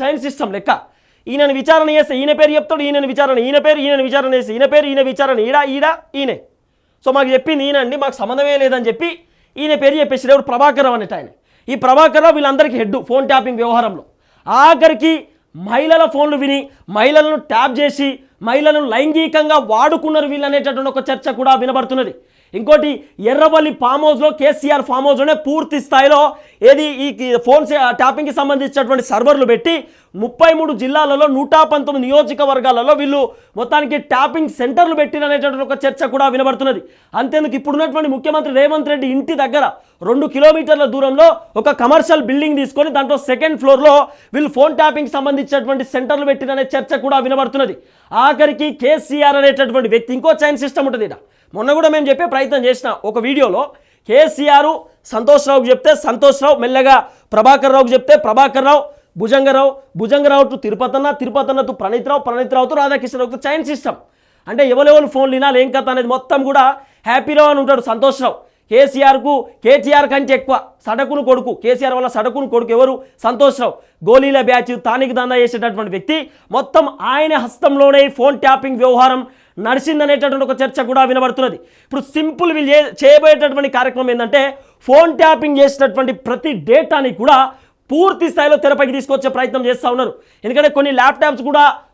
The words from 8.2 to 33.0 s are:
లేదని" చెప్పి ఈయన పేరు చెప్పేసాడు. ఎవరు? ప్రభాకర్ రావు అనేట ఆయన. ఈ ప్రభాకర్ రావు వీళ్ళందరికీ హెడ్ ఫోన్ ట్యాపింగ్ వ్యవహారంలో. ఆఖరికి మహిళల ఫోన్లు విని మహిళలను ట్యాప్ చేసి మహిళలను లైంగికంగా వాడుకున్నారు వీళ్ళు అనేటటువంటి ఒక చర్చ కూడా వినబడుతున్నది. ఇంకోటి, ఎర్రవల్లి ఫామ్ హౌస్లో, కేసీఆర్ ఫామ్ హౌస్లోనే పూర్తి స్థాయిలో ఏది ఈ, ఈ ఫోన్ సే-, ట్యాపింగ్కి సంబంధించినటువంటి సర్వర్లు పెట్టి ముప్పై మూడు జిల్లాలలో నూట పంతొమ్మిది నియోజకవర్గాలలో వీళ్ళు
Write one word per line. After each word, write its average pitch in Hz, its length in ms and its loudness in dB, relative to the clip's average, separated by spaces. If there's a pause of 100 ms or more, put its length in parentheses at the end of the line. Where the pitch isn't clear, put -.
లేదని" 262 300 -2
చెప్పి 330 340 -6 (360)
ఈయన 302 180 -2
పేరు 277 200 2
చెప్పేసాడు. 262 380 0
ఎవరు? 277 100 4
ప్రభాకర్ 269 420 2
రావు 247 100 0
అనేట 208 200 -6
ఆయన. 143 120 -10 (420)
ఈ 254 60 -6
ప్రభాకర్ 277 480 4
రావు 320 120 6
వీళ్ళందరికీ 285 420 0
హెడ్ 226 200 -4 (120)
ఫోన్ 262 200 0
ట్యాపింగ్ 254 280 0
వ్యవహారంలో. 233 480 -2 (440)
ఆఖరికి 311 800 2 (280)
మహిళల 285 480 0
ఫోన్లు 294 320 -2
విని 277 320 -4 (200)
మహిళలను 302 480 2
ట్యాప్ 262 440 -2
చేసి 277 380 -2 (240)
మహిళలను 294 460 0
లైంగికంగా 302 720 0
వాడుకున్నారు 294 680 0
వీళ్ళు 285 200 -6
అనేటటువంటి 269 420 -4
ఒక 254 100 -6
చర్చ 262 340 -6
కూడా 262 220 2
వినబడుతున్నది. 254 600 -2 (400)
ఇంకోటి, 294 500 0 (160)
ఎర్రవల్లి 302 520 0
ఫామ్ 277 320 -2
హౌస్లో, 294 260 2
కేసీఆర్ 285 520 0
ఫామ్ 269 240 -4
హౌస్లోనే 285 280 2
పూర్తి 302 460 -4
స్థాయిలో 285 560 2 (260)
ఏది 277 220 6
ఈ, 285 240 -4 (160)
ఈ 240 120 0 (100)
ఫోన్ 294 200 4
సే-, 262 300 0
ట్యాపింగ్కి 269 380 -2
సంబంధించినటువంటి 269 680 -2
సర్వర్లు 262 400 2
పెట్టి 240 440 0 (280)
ముప్పై 320 360 2
మూడు 320 200 -2
జిల్లాలలో 277 540 0
నూట 277 240 -2 (220)
పంతొమ్మిది 277 340 -2
నియోజకవర్గాలలో 269 880 0
వీళ్ళు 277 400 -2 (240)